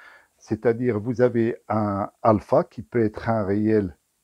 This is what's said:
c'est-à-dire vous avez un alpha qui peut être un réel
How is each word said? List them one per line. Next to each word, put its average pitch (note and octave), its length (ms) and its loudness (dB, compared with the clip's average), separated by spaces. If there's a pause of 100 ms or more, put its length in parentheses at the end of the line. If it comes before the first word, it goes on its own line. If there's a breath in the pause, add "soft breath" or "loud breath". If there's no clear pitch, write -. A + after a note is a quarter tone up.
(360 loud breath)
c'est-à-dire A#2 600 -2
vous A#2 220 -4
avez A#2+ 480 2
un G#2 420 -2 (120)
alpha A#2+ 420 2
qui - 180 -14
peut A#2 220 -2
être G#2+ 240 -6
un A2 160 -2
réel G#2 520 0 (280)